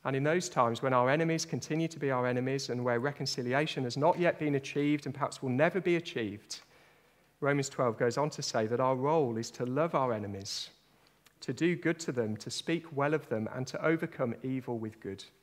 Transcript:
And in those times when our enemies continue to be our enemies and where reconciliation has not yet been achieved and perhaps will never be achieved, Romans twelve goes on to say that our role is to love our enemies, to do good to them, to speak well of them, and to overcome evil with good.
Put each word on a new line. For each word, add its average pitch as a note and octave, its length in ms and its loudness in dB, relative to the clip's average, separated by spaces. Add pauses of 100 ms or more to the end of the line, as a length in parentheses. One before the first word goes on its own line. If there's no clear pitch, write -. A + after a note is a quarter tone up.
And C3+ 120 0
in C3+ 80 0
those E3+ 240 2
times A#2 340 2
when C3 120 2
our B2 160 6
enemies D#3+ 360 2
continue D#3+ 440 -2
to E3 100 -12
be C#3+ 120 0
our B2 160 2
enemies C3 420 -2
and B2 160 -2
where A#2+ 140 2
reconciliation C3+ 840 -2
has B2 140 -4
not E3 220 4
yet E3+ 200 2
been D3 160 0
achieved C#3+ 500 0
and C3+ 80 -6
perhaps C#3 280 -4
will C3+ 80 -2
never D#3+ 320 2
be F3 140 2
achieved, A2+ 640 -6 (800)
Romans C#3 300 2
twelve B2+ 280 0
goes B2 200 2
on D3 120 2
to D3+ 140 -8
say A2+ 240 0
that A#2+ 120 0
our C3 160 4
role C3+ 420 2
is A2+ 140 -4
to - 140 -4
love D#3 300 0
our C3 180 2
enemies, G2+ 560 -6 (720)
to C#3 120 -4
do E3 220 2
good D#3+ 240 0
to - 120 -4
them, A2 260 0
to - 120 -10
speak E3 460 -4
well C#3+ 180 2
of D3+ 140 -2
them, A2 260 -2
and C3 140 -4
to - 180 -4
overcome D#3+ 580 0
evil B2+ 360 -4
with A2 220 -8
good. G2 220 -8 (200)